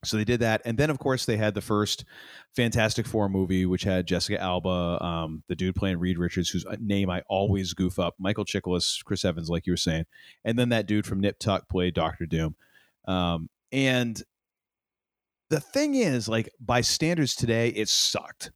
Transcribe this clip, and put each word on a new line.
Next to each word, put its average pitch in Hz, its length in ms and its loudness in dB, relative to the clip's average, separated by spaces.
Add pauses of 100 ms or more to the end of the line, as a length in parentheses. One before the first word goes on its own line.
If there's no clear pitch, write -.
So - 120 -2
they 107 80 2
did 117 160 2
that, 110 240 2
and 117 120 -2
then, 151 140 2
of 139 80 -2
course, 131 280 0
they 113 100 2
had 107 180 2
the 101 60 -2
first 104 440 0 (520)
Fantastic 113 500 2
Four 107 220 0
movie, 95 380 2
which 90 180 0
had 92 240 2
Jessica 87 320 0
Alba, 90 600 -2
um, 82 460 -4
the 90 80 -2
dude 92 220 0
playing 92 240 0
Reed 90 180 0
Richards, 87 320 0
whose 87 160 -4 (140)
name 101 280 0
I 90 200 -2
always 95 440 2
goof 92 280 0
up, 85 180 -2
Michael 98 260 -2
Chiklis, 90 600 -2
Chris - 200 -4
Evans, 82 240 -2
like 85 160 -2
you 90 80 0
were 87 40 2
saying, 82 300 0 (380)
and 113 140 0
then 123 120 2
that 110 180 0
dude 107 180 2
from 98 140 -2
Nip 98 180 0
Tuck 98 300 0
played 90 260 0
Doctor 80 320 -2
Doom. 80 300 -2 (500)
Um, 87 420 0 (220)
and 123 500 0 (1300)
the 151 100 2
thing 285 340 0
is, 135 340 2
like, 113 300 -2
by 120 220 2
standards 156 560 0
today, 117 320 2
it 107 200 -2
sucked. - 680 -2